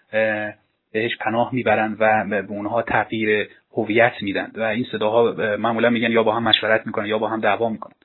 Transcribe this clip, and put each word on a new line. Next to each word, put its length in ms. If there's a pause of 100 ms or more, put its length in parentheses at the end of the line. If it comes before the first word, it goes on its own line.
(120)
اه، 400 (400)
بهش 240
پناه 380
میبرن 460
و 280
به 200
اونها 340
تغییر 640 (240)
هویت 400 (100)
می‌دن 320
و 80
این 220
صداها، 480
اه، 240
معمولاً 340
می‌گن 220
یا 100
با 120
هم 80
مشورت 440
می‌کنن 200
یا 120
با 100
هم 120
دعوا 280
می‌کنن. 260 (100)